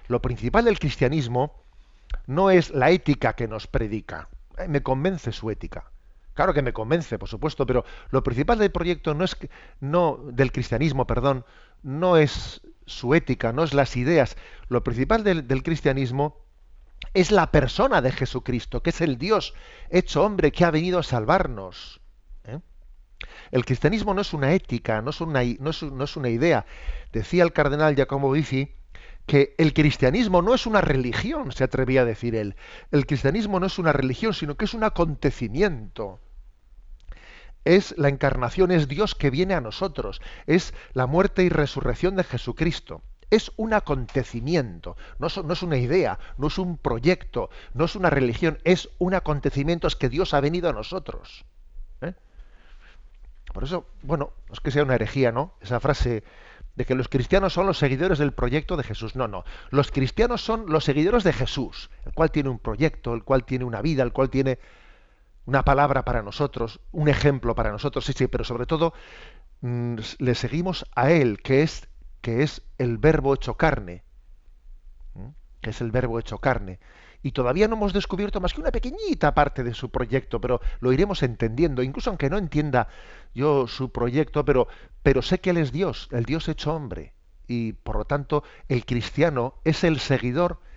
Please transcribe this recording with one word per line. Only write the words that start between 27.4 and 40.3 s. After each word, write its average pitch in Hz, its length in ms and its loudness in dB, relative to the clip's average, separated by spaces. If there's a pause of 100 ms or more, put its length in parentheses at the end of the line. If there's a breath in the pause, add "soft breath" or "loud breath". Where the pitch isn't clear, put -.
el 170 100 2
cardenal 147 400 2
Giacomo 139 360 2
Bizzi 139 440 0 (500 loud breath)
que 139 320 4
el 160 160 4
cristianismo 170 720 4
no 208 100 4
es 254 140 2
una 214 160 4
religión, 147 680 -2
se 131 140 -2
atrevía 127 380 2
a - 20 4
decir 113 300 -2
él. 104 220 -4 (340 loud breath)
El 143 160 4
cristianismo 185 520 0
no 175 60 0
es - 140 -2
una 165 160 4
religión, 135 400 0
sino 147 240 -6
que 220 80 0
es - 80 -6
un 220 100 -2
acontecimiento. 131 1400 -2 (1400 loud breath)
Es 180 340 4
la 143 100 4
encarnación, 139 600 2
es 160 160 4
Dios 156 300 -2
que 147 120 2
viene 185 260 2
a 165 60 0
nosotros, 113 640 -6 (240 loud breath)